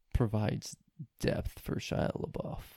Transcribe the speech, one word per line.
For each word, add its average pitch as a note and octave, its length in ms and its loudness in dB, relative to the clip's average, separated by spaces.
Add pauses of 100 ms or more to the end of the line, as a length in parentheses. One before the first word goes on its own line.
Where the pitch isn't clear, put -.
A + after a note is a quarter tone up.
(120)
provides A2 640 2 (440)
depth - 400 0
for - 160 -2
Shia - 440 0
LaBeouf. - 440 -6 (140)